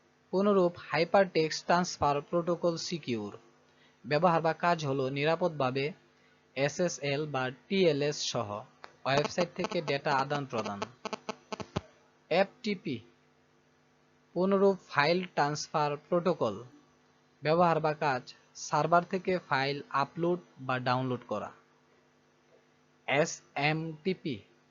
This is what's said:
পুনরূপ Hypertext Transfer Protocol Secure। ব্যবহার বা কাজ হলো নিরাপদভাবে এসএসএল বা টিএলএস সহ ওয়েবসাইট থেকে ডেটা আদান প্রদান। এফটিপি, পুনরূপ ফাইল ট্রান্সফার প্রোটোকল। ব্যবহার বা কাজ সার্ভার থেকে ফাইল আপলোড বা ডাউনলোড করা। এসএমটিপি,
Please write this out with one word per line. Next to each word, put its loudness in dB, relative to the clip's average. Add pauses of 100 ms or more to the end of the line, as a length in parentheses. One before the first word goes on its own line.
(300)
পুনরূপ 4 (180)
Hypertext 2
Transfer 2
Protocol -2
Secure। -6 (680)
ব্যবহার 2
বা 2
কাজ 0
হলো 0
নিরাপদভাবে 0 (600)
এসএসএল -2
বা -4 (180)
টিএলএস 2
সহ -4 (400)
ওয়েবসাইট 0
থেকে -4
ডেটা -2
আদান -2
প্রদান। -6 (1500)
এফটিপি, -2 (1300)
পুনরূপ 4 (120)
ফাইল 2
ট্রান্সফার 0
প্রোটোকল। 0 (800)
ব্যবহার 4
বা 0
কাজ -2 (200)
সার্ভার 2
থেকে -4
ফাইল -2
আপলোড -2 (200)
বা -4
ডাউনলোড -2
করা। -6 (1500)
এসএমটিপি, -2 (280)